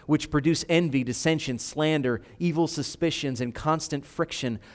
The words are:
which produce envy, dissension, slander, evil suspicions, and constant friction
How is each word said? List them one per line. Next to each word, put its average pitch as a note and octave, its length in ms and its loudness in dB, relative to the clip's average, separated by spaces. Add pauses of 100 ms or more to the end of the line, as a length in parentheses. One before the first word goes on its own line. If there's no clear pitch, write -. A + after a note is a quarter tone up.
which D3 240 2
produce D3 380 2
envy, E3 340 4
dissension, B2 560 0
slander, D3+ 640 0 (180)
evil E3 300 2
suspicions, C#3 720 -2
and B2 120 -4
constant D3+ 540 -2
friction B2+ 540 -4 (140)